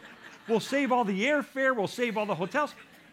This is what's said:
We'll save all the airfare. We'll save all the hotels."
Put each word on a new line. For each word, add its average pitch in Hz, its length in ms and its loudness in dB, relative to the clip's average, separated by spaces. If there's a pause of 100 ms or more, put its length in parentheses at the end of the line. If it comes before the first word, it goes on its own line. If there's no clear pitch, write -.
(480)
We'll 220 120 2
save 269 320 0
all 247 140 4
the 196 180 0
airfare. 269 520 0
We'll 196 120 0
save 233 300 -2
all 214 80 0
the 202 100 -2
hotels." 196 400 -2 (380)